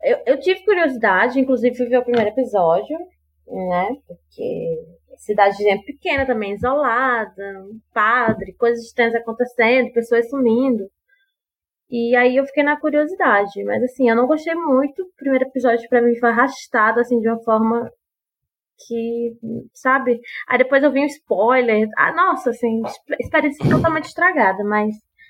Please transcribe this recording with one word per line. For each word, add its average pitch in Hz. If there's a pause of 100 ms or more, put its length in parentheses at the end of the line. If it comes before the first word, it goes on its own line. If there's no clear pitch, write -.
eu, 226
eu 262
tive 370
curiosidade, 254
inclusive 247
fui 247
ver 247
o 247
primeiro 233
episódio, 202 (500)
né? 185 (100)
Porque 165 (360)
cidade 202
é 202
pequena 277
também, 214
isolada, 233
um 220 (140)
padre, 220
coisas 233
estranhas 233
acontecendo, 233
pessoas 233
sumindo. 240 (1000)
E 233
aí 247
eu 269
fiquei 285
na 294
curiosidade, 294
mas 208
assim, 247
eu 226
não 247
gostei 311
muito. 285
O 370
primeiro 262
episódio 240
pra 247
mim 240
foi 233
arrastado, 233
assim, 240
de 220
uma 226
forma 233 (960)
que, 233 (380)
sabe? 254 (280)
Aí 247
depois 262
eu 294
vi 269
um 294
spoiler. 226
Ah, 147
nossa, 339
assim, 226
exp-, -
experiência 294
totalmente 311
estragada, 240
mas 214 (340)